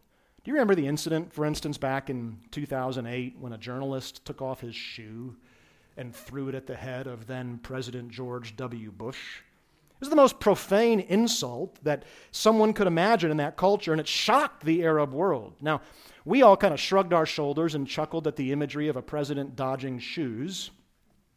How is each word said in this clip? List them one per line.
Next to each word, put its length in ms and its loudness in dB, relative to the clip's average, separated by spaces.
Do 60 -8
you 40 -2
remember 200 4
the 140 0
incident, 440 -2
for 120 -4
instance, 340 -4
back 320 -4
in 280 -8
two 160 -8
thousand 400 -4
eight 320 -8
when 140 -12
a 60 -12
journalist 640 -8
took 180 -12
off 180 -8
his 140 -12
shoe 640 -14
and 160 -12
threw 360 -10
it 80 -6
at 100 -12
the 80 -10
head 320 -10
of 220 -14
then 300 -8
President 520 -10
George 460 -10
W. 340 -10
Bush? 480 -12
It 640 -20
was 80 -8
the 80 2
most 240 6
profane 580 4
insult 880 -2
that 200 -2
someone 400 4
could 160 2
imagine 420 4
in 60 0
that 200 -2
culture, 360 2
and 80 2
it 80 -6
shocked 560 2
the 180 2
Arab 300 2
world. 480 0
Now, 200 0
we 180 6
all 140 12
kind 180 4
of 60 -4
shrugged 320 2
our 140 6
shoulders 500 0
and 100 -2
chuckled 400 -4
at 80 -2
the 160 -2
imagery 380 -2
of 80 0
a 60 -8
president 520 -4
dodging 460 -4
shoes, 720 -6